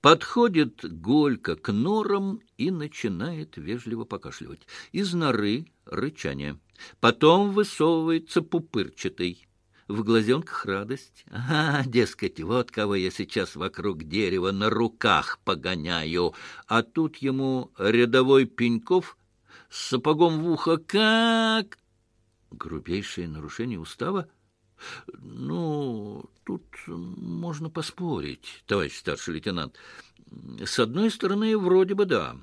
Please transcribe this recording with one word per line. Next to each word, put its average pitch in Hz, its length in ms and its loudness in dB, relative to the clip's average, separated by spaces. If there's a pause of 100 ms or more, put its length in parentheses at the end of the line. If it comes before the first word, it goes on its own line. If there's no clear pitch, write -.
подходит 170 840 4
Голька 98 680 0
к - 180 -4
норам 196 680 0 (180)
и 160 140 0
начинает 135 840 -6
вежливо 113 480 -8
покашливать. - 640 -12 (240)
Из 175 240 -4
норы 131 520 0 (180)
рычание. 73 760 -6 (400)
Потом 170 540 6
высовывается 165 920 2
Пупырчатый. 98 1040 -4 (400)
В 104 160 -4
глазенках 113 640 2
радость. 104 640 -8
"А, 143 540 -2
дескать, 113 560 0
вот 117 320 -2
кого 101 240 -2
я 92 160 -2
сейчас 95 420 -4
вокруг 87 480 -6
дерева 92 480 0
на 101 200 2
руках 104 760 2
погоняю". 85 880 -2 (320)
А 113 160 2
тут 156 360 -2
ему 131 600 -2
рядовой 120 680 6
Пеньков 120 680 0 (540)
с - 200 -10
сапогом 156 520 4
в 170 80 0
ухо: 165 280 2
"Как?" 220 1000 2 (720)
Грубейшее 85 800 -8
нарушение 80 500 -8
устава? 156 500 -6 (840)
Ну, 139 1120 -6 (200)
тут - 200 -8 (220)
можно 170 840 -10
поспорить, 147 960 -8
товарищ 90 320 -2
старший - 360 -6
лейтенант. 78 420 -6 (880)
С - 140 -4
одной 135 320 2
стороны, 208 460 0
вроде 185 380 4
бы 202 120 0
да 80 360 -2